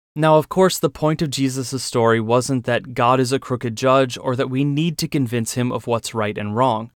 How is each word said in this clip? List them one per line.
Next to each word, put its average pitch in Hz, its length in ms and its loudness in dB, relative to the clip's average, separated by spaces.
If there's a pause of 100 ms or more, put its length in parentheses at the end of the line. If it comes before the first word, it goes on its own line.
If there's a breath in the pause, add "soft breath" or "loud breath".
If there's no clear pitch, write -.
(160)
Now, 156 220 4
of 151 100 2
course, 185 320 2
the 160 100 0
point 156 320 -2
of 160 80 -2
Jesus' 131 540 -4
story 113 380 2
wasn't 123 420 0
that 120 300 -4
God 123 260 4
is 131 140 0
a 135 60 0
crooked 120 360 -6
judge 131 420 2
or 127 200 -4
that 127 120 -2
we 131 140 -2
need 151 360 0
to 160 100 -6
convince 120 460 -2
Him 123 160 0
of 117 140 -6
what's 117 300 -4
right 104 220 -2
and 104 180 -6
wrong. 117 420 0